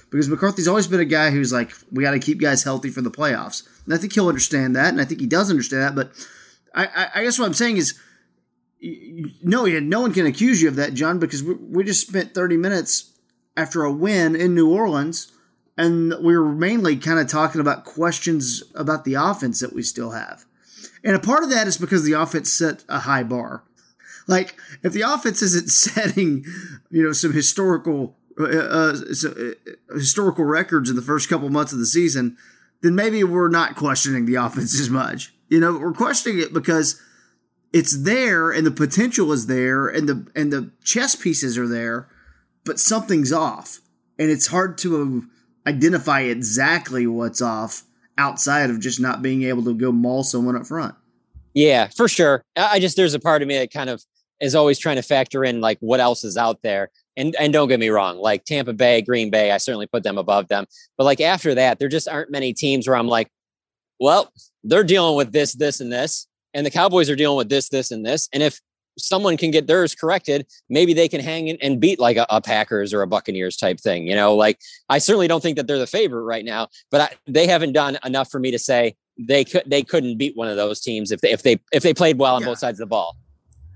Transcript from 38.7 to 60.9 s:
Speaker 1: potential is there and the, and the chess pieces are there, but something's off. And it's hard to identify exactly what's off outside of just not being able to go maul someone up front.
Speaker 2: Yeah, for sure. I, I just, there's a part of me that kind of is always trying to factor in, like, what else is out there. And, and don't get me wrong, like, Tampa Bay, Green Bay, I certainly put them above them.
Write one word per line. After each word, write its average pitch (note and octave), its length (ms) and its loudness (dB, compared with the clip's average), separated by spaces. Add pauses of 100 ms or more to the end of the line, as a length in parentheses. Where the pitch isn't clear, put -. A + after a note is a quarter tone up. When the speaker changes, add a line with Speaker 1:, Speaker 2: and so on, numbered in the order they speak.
Speaker 1:
potential D#3+ 600 0
is B2 140 0
there B2+ 420 0
and D3 220 -2
the, C3 260 -4
and D3 160 -2
the C#3 200 -6 (120)
chess - 320 0
pieces C#3 400 -2
are B2 120 -2
there, A#2 420 -6 (540)
but D#3 160 -4
something's E3+ 520 2
off. D3 480 -4 (380)
And D#3 140 0
it's C#3 160 2
hard F3+ 320 -2
to C#3+ 480 -2 (400)
identify D3 540 2
exactly B2+ 840 0
what's A#2 380 -2
off A2+ 400 -6 (340)
outside C#3+ 540 2
of A2+ 80 -4
just A#2+ 200 -4
not B2+ 220 -2
being C3 220 -2
able B2+ 220 -2
to A#2+ 100 -2
go B2 160 0
maul B2 320 0
someone B2+ 320 0
up A#2+ 100 -6
front. D3+ 300 -8 (580)
Speaker 2:
Yeah, C3+ 420 6
for A#3 120 4
sure. C#3+ 360 4 (120)
I, F3+ 180 2
I G3+ 60 4
just, F3+ 160 0
there's F3 180 4
a C#3+ 60 -2
part D3+ 240 2
of C#3 40 -4
me C#3 120 -2
that B2+ 120 -4
kind C3+ 200 -8
of A2+ 120 -10 (380)
is C3+ 140 -2
always D3 220 4
trying D3 200 -2
to B2+ 40 -4
factor C3+ 440 0
in, A#2+ 160 -2
like, A2 180 0
what A#2+ 220 0
else A#2+ 240 2
is G2 100 -8
out A2+ 260 -2
there. G2 300 -2 (240)
And, D3+ 240 -4
and D3 140 2
don't D3 160 4
get B2+ 100 4
me A2+ 100 0
wrong, F#2+ 280 2
like, G2+ 260 0
Tampa C3+ 300 -4
Bay, A#2+ 280 4
Green A2+ 280 0
Bay, G#2+ 220 4
I G2+ 60 4
certainly G#2 300 -4
put A2+ 160 -4
them G2+ 140 -2
above G2+ 320 0
them. G2+ 160 -2 (320)